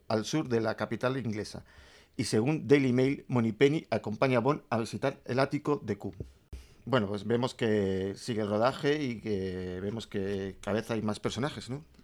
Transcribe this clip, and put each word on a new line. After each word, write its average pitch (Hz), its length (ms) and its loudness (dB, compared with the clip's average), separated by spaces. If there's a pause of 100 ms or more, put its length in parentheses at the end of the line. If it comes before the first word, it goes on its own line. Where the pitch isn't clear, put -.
al 110 160 0
sur 156 260 -2
de 113 120 2
la 110 160 -2
capital 123 400 -2
inglesa. 104 480 -6 (500)
Y 123 100 -2
según 135 420 2
Daily 135 260 6
Mail, 131 340 2
Moneypenny 131 600 2
acompaña 120 480 0
a 113 40 4
Bond 139 280 2
a 117 80 0
visitar 113 480 -4
el 120 140 0
ático 143 440 0
de 101 140 -2
Q. 98 160 -10 (720)
Bueno, 120 220 2
pues 104 180 -4
vemos 120 280 2
que 98 640 2
sigue 110 260 -4
el 101 80 0
rodaje 135 540 2
y 120 180 -4
que 92 600 -4
vemos 107 240 -4
que 98 560 -4
cada 101 140 -2
vez 110 160 -2
hay 110 100 0
más 104 180 -2
personajes, 117 500 -4
¿no?, 147 140 -8 (200)